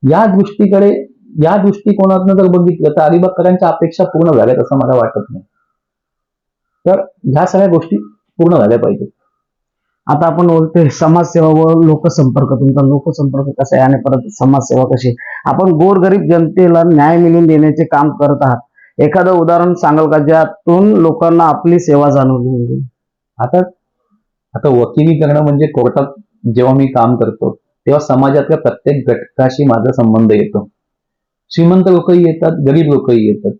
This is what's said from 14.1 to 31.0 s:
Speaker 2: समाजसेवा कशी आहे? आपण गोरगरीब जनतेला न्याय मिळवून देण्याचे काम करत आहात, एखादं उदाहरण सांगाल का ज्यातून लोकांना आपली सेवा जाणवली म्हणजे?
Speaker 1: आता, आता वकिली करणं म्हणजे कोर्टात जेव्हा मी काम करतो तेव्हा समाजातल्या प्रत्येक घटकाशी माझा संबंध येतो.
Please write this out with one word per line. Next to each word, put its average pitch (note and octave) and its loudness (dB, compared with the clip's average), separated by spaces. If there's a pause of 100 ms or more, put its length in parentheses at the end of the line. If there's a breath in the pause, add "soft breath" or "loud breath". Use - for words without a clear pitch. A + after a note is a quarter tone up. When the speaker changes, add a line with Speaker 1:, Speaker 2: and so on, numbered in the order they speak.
Speaker 2:
समाजसेवा C3 0
कशी B2+ -2
आहे? A#2+ -4 (280 loud breath)
आपण F3+ 0
गोरगरीब F#3 2
जनतेला E3+ 2
न्याय E3 2
मिळवून E3+ 2
देण्याचे D#3 2
काम D3 0
करत C#3 -2
आहात, E3+ 0 (380 soft breath)
एखादं F3 0
उदाहरण E3+ 2
सांगाल D#3 0
का D3+ 0
ज्यातून D#3+ 0
लोकांना E3+ 2
आपली E3 0
सेवा D3 2
जाणवली C3 0
म्हणजे? B2+ -6 (520)
Speaker 1:
आता, B2 -2 (960)
आता - -2
वकिली D3+ 0
करणं D3 0
म्हणजे D3 0
कोर्टात C#3 -2 (480)
जेव्हा B2+ 2
मी C3+ 2
काम B2 0
करतो A2 -4 (280)
तेव्हा C#3+ 2
समाजातल्या C#3 0
प्रत्येक C3 -4
घटकाशी B2+ -2
माझा A#2+ 0
संबंध A2 2
येतो. G#2 -2 (840)